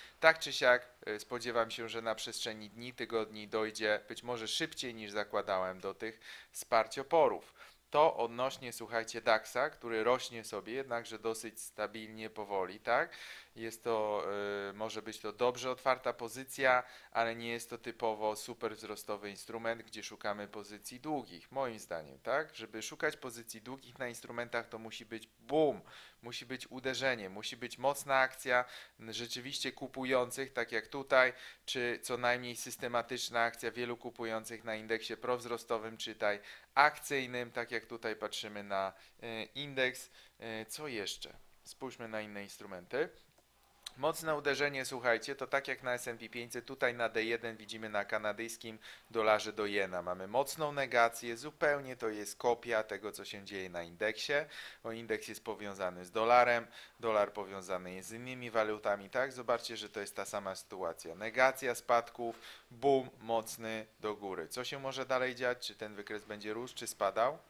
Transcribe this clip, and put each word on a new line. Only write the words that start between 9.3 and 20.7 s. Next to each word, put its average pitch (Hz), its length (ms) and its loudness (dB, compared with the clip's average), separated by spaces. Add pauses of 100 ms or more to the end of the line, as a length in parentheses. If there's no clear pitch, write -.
który 113 320 0
rośnie 120 400 2
sobie, 101 280 -6
jednakże 117 460 -4
dosyć 110 420 -4
stabilnie, 110 720 -8
powoli, 98 500 -2
tak? 139 300 2 (460)
Jest 113 280 -8
to, 107 400 2 (460)
y, - 20 -10
może 107 300 -6
być 107 180 -10
to 107 120 -6
dobrze 123 380 2
otwarta 127 420 0
pozycja, 127 720 2 (300)
ale 117 240 2
nie 117 140 -4
jest 117 200 -4
to 120 80 -8
typowo 107 580 0
super 110 400 -6
wzrostowy 104 540 -6
instrument, 113 520 -4
gdzie 104 200 -12
szukamy 104 460 -4
pozycji 104 520 -12